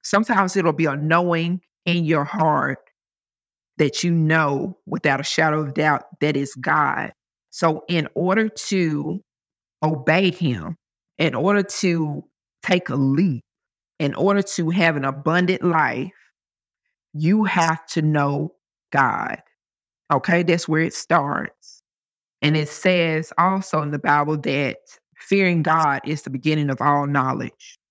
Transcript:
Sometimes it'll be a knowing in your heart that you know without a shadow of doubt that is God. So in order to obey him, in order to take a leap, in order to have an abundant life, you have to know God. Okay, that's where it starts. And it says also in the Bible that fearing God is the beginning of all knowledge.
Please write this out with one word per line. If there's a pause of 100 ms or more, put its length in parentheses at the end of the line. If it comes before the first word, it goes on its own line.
Sometimes
it'll
be
a
knowing (240)
in
your
heart (960)
that
you
know
without
a
shadow
of
doubt (160)
that
is
God. (380)
So
in
order
to (600)
obey
him, (420)
in
order
to (400)
take
a
leap, (520)
in
order
to
have
an
abundant
life, (1000)
you
have
to
know (380)
God. (680)
Okay,
that's
where
it
starts. (600)
And
it
says
also
in
the
Bible
that (360)
fearing
God
is
the
beginning
of
all
knowledge. (120)